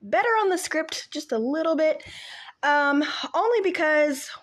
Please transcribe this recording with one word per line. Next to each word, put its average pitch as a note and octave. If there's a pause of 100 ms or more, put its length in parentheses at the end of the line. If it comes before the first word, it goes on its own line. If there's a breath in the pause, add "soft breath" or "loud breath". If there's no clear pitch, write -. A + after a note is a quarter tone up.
better D#4 (120)
on G4
the F4
script -
just D4+
a A3+
little D#4
bit. D#4 (560 loud breath)
Um, C#4+ (300 loud breath)
only A4
because, D4+ (140)